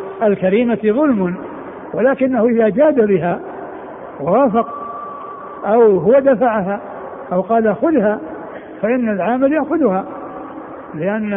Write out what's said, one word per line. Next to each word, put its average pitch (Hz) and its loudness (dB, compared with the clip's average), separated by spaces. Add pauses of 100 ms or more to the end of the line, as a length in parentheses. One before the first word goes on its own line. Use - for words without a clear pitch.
(240)
الكريمة 202 2
ظلم، 214 2 (580)
ولكنه 254 2
إذا 226 4
جاد 254 4
بها 175 0 (800)
ووافق 220 2 (960)
أو 208 6
هو 208 6
دفعها 214 2 (520)
أو 180 2
قال: 220 2
"خذها"، 220 2 (600)
فإن 233 0
العامل 240 2
يأخذها. 285 0 (920)
لأن 202 -2